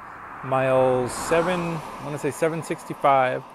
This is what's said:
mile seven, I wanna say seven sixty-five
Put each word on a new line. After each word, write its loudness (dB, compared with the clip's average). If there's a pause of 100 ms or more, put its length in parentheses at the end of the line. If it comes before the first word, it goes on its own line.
(440)
mile 4
seven, 0
I -6
wanna -6
say -2
seven 0
sixty-five 2 (120)